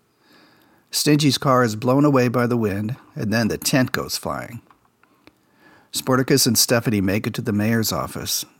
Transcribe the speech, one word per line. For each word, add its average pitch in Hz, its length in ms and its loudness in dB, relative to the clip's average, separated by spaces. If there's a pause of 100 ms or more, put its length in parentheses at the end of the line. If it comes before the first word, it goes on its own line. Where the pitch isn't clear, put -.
(880)
Stingy's 147 480 2
car 127 260 2
is 107 120 0
blown 127 300 2
away 131 240 4
by 120 180 0
the 120 80 0
wind, 107 400 -2 (200)
and 113 180 -4
then 113 160 2
the 80 80 -4
tent 127 340 0
goes 67 240 -4
flying. 78 460 -8 (1300)
Sporticus 131 540 0
and 113 120 2
Stephanie 113 440 2
make 98 240 0
it 110 80 -6
to - 80 -8
the 117 100 -4
mayor's 107 400 0
office, - 540 -6 (140)